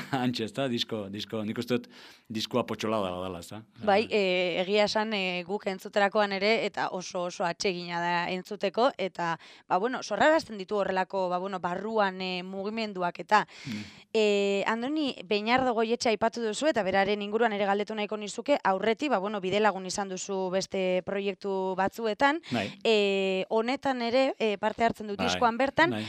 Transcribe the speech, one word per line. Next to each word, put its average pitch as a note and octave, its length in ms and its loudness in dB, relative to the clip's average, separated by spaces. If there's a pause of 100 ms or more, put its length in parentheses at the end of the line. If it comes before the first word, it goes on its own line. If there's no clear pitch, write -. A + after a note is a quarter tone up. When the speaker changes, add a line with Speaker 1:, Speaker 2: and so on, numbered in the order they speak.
Speaker 1:
<laughs> - 60 -16
hantxe, B2 340 0
ez G2+ 80 -6
da, C#3 160 0
disko, A2+ 400 -4
disko, G#2 340 -6
nik A2 160 -4
uste A#2+ 180 0
dut A#2+ 120 -8 (400)
diskoa A2 360 -2
potxolada G#2+ 460 -2
badala, F2+ 280 -6
ez F2 100 -14
da? G#2 100 -14 (240)
Speaker 2:
Bai, G#3 260 2
eh, F#3 540 0
egia G#3 220 2
esan, G#3+ 280 0
eh, F#3 320 -2
guk G3+ 220 -6
entzuterakoan G3+ 640 0
ere, G3+ 340 2
eta - 240 -2
oso, F3+ 380 -6
oso F3+ 180 -6
atsegina F3 540 -4
da F3 140 0 (180)
entzuteko, G3 680 0
eta, F#3 400 -2 (300)
ba, F3+ 100 2
bueno, A#3 240 -2
sorrarazten A#3+ 560 2
ditu F#3+ 200 -4
horrelako, F#3+ 520 0
ba, F3+ 100 0
bueno, F#3+ 200 -4
barruan, F#3+ 640 0
eh, F#3 220 -4
mugimenduak F#3+ 760 -4
eta, F#3+ 260 6 (200)
Speaker 1:
Mm. G#2+ 180 -8 (300)
Speaker 2:
eh, G3+ 540 4
Andoni B3+ 480 -2 (100)
Beñardo A#3 480 2
Goietxe A3+ 360 0
aipatu A3+ 320 0
duzu, A3+ 260 -2
eta C4+ 160 2
beraren G3 380 2
inguruan A3 320 0
ere G3+ 120 0
galdetu G3+ 280 0
nahiko G#3+ 240 -4
nizuke, A3 460 -2
aurretik, G#3+ 480 2
ba, G#3+ 80 4
bueno, G3+ 220 -4
bidelagun F#3+ 440 2
izan G3 240 -4
duzu F#3 400 -4
beste F#3 560 0
proiektu G3 720 -2
batzuetan, A3+ 640 2 (140)
Speaker 1:
Bai. G#2+ 140 0 (160)
Speaker 2:
eh, G3 640 2
honetan B3+ 540 0
ere, C4 340 2
eh, G#3 220 0
parte A3 260 0
hartzen G#3+ 220 0
dut G3+ 100 -6
Speaker 1:
Bai, F#3+ 100 -2
Speaker 2:
diskoan A3+ 300 2
bertan, C#4 320 2
Speaker 1:
bai. G#3+ 200 -2